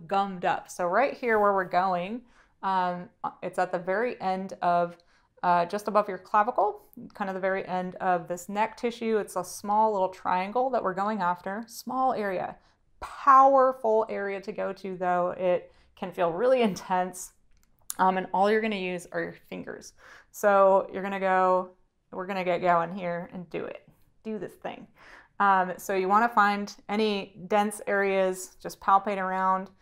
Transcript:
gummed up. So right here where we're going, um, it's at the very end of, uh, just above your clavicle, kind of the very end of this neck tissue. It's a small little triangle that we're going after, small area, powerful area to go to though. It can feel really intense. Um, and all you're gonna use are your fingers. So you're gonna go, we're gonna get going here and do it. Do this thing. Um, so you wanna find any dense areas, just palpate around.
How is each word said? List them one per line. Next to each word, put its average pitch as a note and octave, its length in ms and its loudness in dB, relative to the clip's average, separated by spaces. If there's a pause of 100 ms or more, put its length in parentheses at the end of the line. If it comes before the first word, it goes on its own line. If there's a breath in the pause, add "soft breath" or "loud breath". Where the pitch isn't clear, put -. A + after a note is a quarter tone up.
gummed G3 380 -2
up. - 240 -2
So - 180 -6
right A3+ 280 2
here A#3 240 2
where G3+ 160 6
we're F#3+ 100 2
going, F#3 580 -2 (400 soft breath)
um, F3+ 460 -2 (340)
it's F#3 160 -6
at F3+ 140 0
the F3+ 60 -2
very F#3+ 420 -4
end F#3+ 420 -4
of, F3 340 0 (460 soft breath)
uh, F3 240 4
just G3+ 220 -6
above G#3 200 2
your F#3 100 -8
clavicle, B3+ 640 0 (320)
kind G3 160 -6
of F#3+ 40 -8
the F#3+ 60 -6
very F#3+ 260 -2
end F#3 300 -6
of F3+ 320 -2
this F3 200 -8
neck G#3+ 280 -2
tissue. A#3 420 -2
It's G3 180 -4
a F3+ 80 -4
small G#3+ 480 0
little F#3+ 160 0
triangle G3 600 -2
that A#3 120 0
we're F#3 120 -2
going G3+ 260 -2
after, F#3+ 480 -4
small C4 440 -2
area, - 440 -4 (440 soft breath)
powerful C4 1080 6
area G3+ 320 -6
to G3+ 120 -12
go F#3+ 200 -6
to F#3+ 240 -10
though. F3+ 420 0
It F3+ 340 0 (240 soft breath)
can F#3 160 -10
feel E3+ 200 0
really A#3+ 300 2
intense. F#3 680 -2 (680)
Um, F#3 160 4
and F#3 160 -2
all G3 180 2
you're A3 100 2
gonna A3 160 -2
use F3+ 360 -6
are E3+ 80 -4
your E3+ 160 -8 (120)
fingers. - 440 -14 (380 loud breath)
So G3 640 4
you're F#3+ 100 -8
gonna G3 180 -6
go, F#3 500 2 (420)
we're F#3 140 -10
gonna F#3 180 -4
get F3 160 0
going F3 340 2
here F3 380 -8
and F3+ 180 -14
do - 140 -8
it. - 240 -14 (360)
Do A3 140 -8
this F3+ 160 -12
thing. - 320 -14 (540 loud breath)
Um, F#3+ 360 4
so - 180 -6
you F#3+ 140 0
wanna G#3+ 200 4
find G3+ 460 2 (140)
any G#3 580 -2
dense G#3 400 0
areas, F#3+ 720 0
just - 200 -12
palpate G3 380 2
around. F#3+ 520 -2 (100)